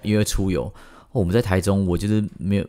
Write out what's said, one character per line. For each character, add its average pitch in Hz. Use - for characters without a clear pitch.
因 107
为 107
出 98
游， 78
哦， 127
我 98
们 87
在 117
台 95
中， 98
我 87
就 95
是 107
没 98
有， 98